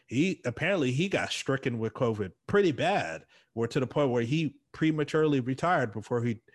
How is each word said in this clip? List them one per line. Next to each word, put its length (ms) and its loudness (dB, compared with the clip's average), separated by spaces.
He, 380 0
apparently 480 0
he 160 0
got 240 -2
stricken 480 -2
with 120 -4
covid 380 -2
pretty 240 4
bad, 540 -2
or 120 -2
to 140 0
the 60 0
point 240 0
where 120 2
he 320 0
prematurely 680 2
retired 520 0
before 300 -2
he, 180 -2